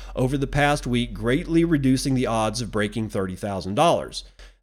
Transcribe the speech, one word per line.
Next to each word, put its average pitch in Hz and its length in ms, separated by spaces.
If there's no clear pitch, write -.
over 131 220
the 135 80
past 143 400
week, 120 300
greatly 143 500
reducing 135 480
the 127 140
odds 110 340
of 104 80
breaking 107 400
thirty 95 260
thousand 95 380
dollars. 107 500